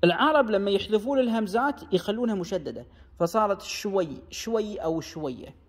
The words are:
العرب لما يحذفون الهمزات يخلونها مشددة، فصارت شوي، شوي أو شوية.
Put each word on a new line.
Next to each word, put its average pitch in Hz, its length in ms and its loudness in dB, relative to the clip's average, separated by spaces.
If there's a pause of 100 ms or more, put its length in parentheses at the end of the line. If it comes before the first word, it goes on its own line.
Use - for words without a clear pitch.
العرب 233 460 4
لما 202 220 2
يحذفون 208 480 0
الهمزات 226 720 0
يخلونها 214 420 0
مشددة، 151 500 -6 (340)
فصارت 202 420 2
شوي، 196 460 -2 (220)
شوي 214 480 -2
أو 165 240 -2
شوية. 127 540 -8 (140)